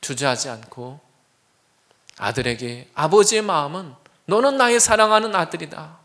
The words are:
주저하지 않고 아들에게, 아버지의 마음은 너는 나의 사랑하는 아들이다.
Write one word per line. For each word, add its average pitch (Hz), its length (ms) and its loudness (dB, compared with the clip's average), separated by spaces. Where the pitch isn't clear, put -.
주저하지 131 480 -4
않고 123 520 -16
아들에게, 120 760 -6
아버지의 208 480 4
마음은 165 520 -4
너는 262 320 2
나의 240 240 4
사랑하는 214 540 4
아들이다. 160 720 -6